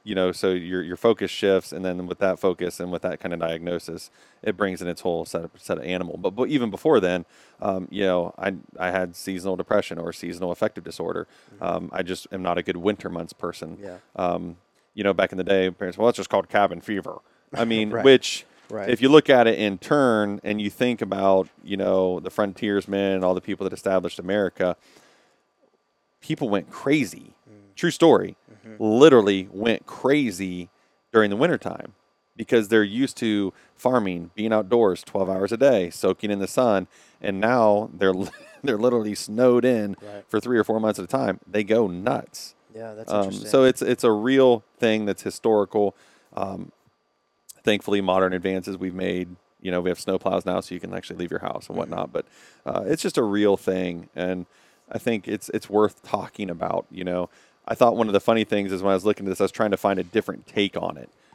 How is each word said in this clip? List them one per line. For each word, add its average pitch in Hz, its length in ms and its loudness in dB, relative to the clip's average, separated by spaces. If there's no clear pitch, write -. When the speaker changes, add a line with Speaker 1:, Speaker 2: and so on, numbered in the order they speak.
Speaker 1:
You 107 100 -2
know, 92 180 4
so 95 180 0
your, 90 320 -2
your 85 140 -8
focus 107 340 2
shifts, 95 420 2
and 92 120 -8
then 90 220 -4
with 90 120 -8
that 92 200 0
focus 90 400 -2
and 90 140 -8
with 85 100 -8
that 85 180 -6
kind 87 140 -8
of 85 60 -6
diagnosis, 82 720 -6
it 104 140 -4
brings 92 240 -4
in 90 60 -8
its 87 140 -6
whole 85 240 -4
set 85 180 -8
of, 82 140 -14
set 87 220 -6
of 64 60 -10
animal. 90 320 -6
But, 92 200 -4
but 123 120 0
even 123 220 -2
before 120 300 2
then, 90 240 0
um, 95 300 -4
you 98 140 -4
know, 90 340 0
I, 98 160 -4
I 90 120 -2
had 90 260 -4
seasonal 92 400 -6
depression 90 420 -2
or 85 140 -8
seasonal 87 400 -8
affective 92 320 -6
disorder. 87 420 -8
Speaker 2:
Mm-hmm. 101 100 -12
Speaker 1:
Um, 87 280 -4
I 92 100 -4
just 90 300 -8
am 95 100 -8
not 87 160 -2
a 90 40 -4
good 85 140 -4
winter 95 320 -2
months 85 240 -10
person. 85 500 -12
Speaker 2:
Yeah. 92 140 -16
Speaker 1:
Um, 87 440 -4
you 104 80 -6
know, 98 120 4
back 95 180 2
in 98 60 -10
the 92 60 -2
day, 92 260 2
parents, 90 280 -8
"Well, 110 100 4
it's 120 80 2
just 95 140 -8
called 98 180 0
cabin 92 320 2
fever." - 380 -6
I 117 120 -2
Speaker 2:
<laughs> 117 100 -2
Speaker 1:
mean, 107 160 0
Speaker 2:
Right. 113 140 -2
Speaker 1:
which - 420 6
Speaker 2:
Right. 104 180 -8
Speaker 1:
if 120 140 0
you 131 80 6
look 151 200 8
at 123 160 8
it 113 120 2
in 104 200 0
turn 110 640 0
and 104 180 -4
you 104 100 -4
think 123 320 -2
about, 98 460 2
you 101 140 -8
know, 92 420 0
the 87 120 -10
frontiersmen 98 800 -2
and 95 100 -2
all 92 120 2
the 92 80 -4
people 98 220 -8
that 92 100 -6
established 92 440 -2
America, 92 560 -2
people 151 280 -6
went 101 220 -2
crazy. 139 640 -2
Speaker 2:
Mm. - 280 -20
Speaker 1:
True 175 140 -2
story. 98 460 4
Speaker 2:
Mm-hmm. 110 320 -14
Speaker 1:
Literally 107 680 8
went 107 340 -2
crazy 95 840 -2
during 107 180 4
the 101 60 -4
wintertime 123 560 -2
because 113 320 2
they're 110 140 6
used 113 360 -2
to 104 340 0
farming, 95 600 0
being 110 180 -2
outdoors 107 500 2
twelve 95 280 -4
hours 95 220 -2
a 117 40 -4
day, 110 340 2
soaking 98 400 -2
in 101 80 -2
the 95 100 -4
sun, 104 400 0
and 98 200 -6
now 110 520 2
they're 95 220 2
li-, 95 160 -6
<laughs> - 180 -20
they're 127 140 0
literally 113 360 0
snowed 120 500 2
in 107 380 0
Speaker 2:
Right. 104 240 -16
Speaker 1:
for 107 140 -2
three 123 180 0
or 107 60 6
four 110 160 -2
months 110 180 0
at 98 60 -6
a 87 40 -12
time. 120 380 -2
They 104 180 -2
go 110 220 2
nuts. 98 680 -6
Speaker 2:
Yeah, 110 200 -16
that's 110 180 -14
Speaker 1:
Um, 101 120 2
Speaker 2:
interesting. 101 240 -8
Speaker 1:
so 131 160 6
it's, 131 160 4
it's 120 240 0
a 117 80 6
real 123 500 4
thing 110 280 0
that's 98 160 -4
historical. 104 720 0
Um, 95 360 -10
thankfully, 101 380 0
modern 92 320 2
advances 92 420 -4
we've 92 180 -8
made, 92 340 -4
you 92 80 -6
know, 90 100 0
we 90 80 -2
have 87 100 -2
snowplows 95 460 -2
now, 92 160 -2
so - 140 -10
you 87 60 -10
can 92 120 -12
actually 92 240 -12
leave 87 140 -8
your - 100 -6
house - 280 -10
and - 20 -12
Speaker 2:
Mm-hmm. - 80 -8
Speaker 1:
whatnot. - 340 -6
But, - 140 -6
uh, 92 200 -4
it's 156 140 -2
just - 160 -4
a 143 60 2
real 104 340 2
thing, 90 580 -4
and 90 300 -6
I 113 60 -8
think 113 280 -4
it's, 107 280 -8
it's - 160 -6
worth 104 320 0
talking 98 480 -8
about, 90 400 -4
you 92 120 -12
know. 90 280 -4
I 117 80 -4
thought 117 220 4
one 113 120 0
of 101 40 -6
the 98 80 4
funny 113 240 2
things 101 280 -4
is 92 100 -6
when 98 80 0
I 98 40 2
was 92 120 -2
looking 107 200 -2
at 95 40 -4
this, 92 100 -4
I 101 40 2
was 98 80 0
trying 110 180 -2
to 98 80 -2
find 98 200 0
a 92 60 -2
different 107 420 -4
take 101 300 -2
on 90 220 -6
it. 62 100 -18